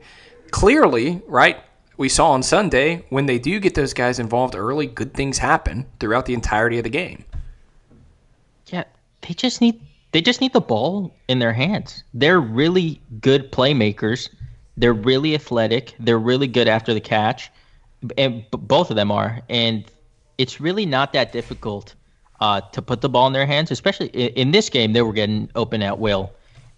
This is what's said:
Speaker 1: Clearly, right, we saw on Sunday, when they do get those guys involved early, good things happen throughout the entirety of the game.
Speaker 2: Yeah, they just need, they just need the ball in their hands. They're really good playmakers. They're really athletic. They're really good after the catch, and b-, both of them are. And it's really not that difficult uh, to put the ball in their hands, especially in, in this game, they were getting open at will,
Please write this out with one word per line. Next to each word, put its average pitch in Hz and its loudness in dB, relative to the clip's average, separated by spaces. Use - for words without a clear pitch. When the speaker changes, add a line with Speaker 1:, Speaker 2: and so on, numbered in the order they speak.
Speaker 1:
Clearly, 175 4
right, 151 4
we 135 -2
saw 160 4
on 131 2
Sunday, 170 2
when 139 -2
they 123 -2
do 175 -4
get 196 0
those 139 -2
guys 123 -2
involved 120 -2
early, 131 -4
good 127 -10
things 139 -4
happen 131 -2
throughout 120 -2
the 123 -4
entirety 113 0
of 113 -4
the 113 -6
game. 165 -8
Speaker 2:
Yeah, 180 -8
they 175 -10
just - -4
need, 233 2
they 160 4
just 233 0
need 262 0
the 220 4
ball 160 -2
in 127 0
their 113 2
hands. 143 -4
They're 156 4
really 151 0
good 135 2
playmakers. 113 0
They're 120 4
really 131 0
athletic. 117 -2
They're 113 2
really 127 0
good 117 2
after 110 2
the 104 -2
catch, 107 -2
and 123 -2
b-, - -8
both 147 2
of 110 -2
them 104 0
are. 104 -2
And 113 -2
it's - -2
really 185 -2
not 139 0
that 127 0
difficult 113 -10
uh, 104 0
to - -8
put 120 -6
the 139 -2
ball 127 4
in 135 0
their 135 0
hands, 147 -2
especially - -4
in, 123 -2
in 127 0
this 214 2
game, 110 2
they 120 4
were 110 0
getting 107 -2
open 113 -2
at 101 -4
will, 101 -2